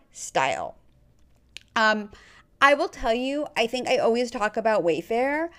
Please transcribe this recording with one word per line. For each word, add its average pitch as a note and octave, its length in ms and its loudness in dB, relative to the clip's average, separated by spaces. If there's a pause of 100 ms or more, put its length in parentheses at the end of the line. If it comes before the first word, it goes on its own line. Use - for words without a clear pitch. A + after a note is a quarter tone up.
(100)
Style. - 680 -4 (1000)
Um, G#3+ 340 2 (500)
I C#4+ 140 8
will E4 140 2
tell A#3 260 -2
you, C4+ 320 -4 (100)
I A3+ 100 2
think B3 220 -4
I C4 100 2
always A#3 320 2
talk G#3+ 260 -4
about G#3+ 260 0
Wayfair. A#3+ 680 -2 (100)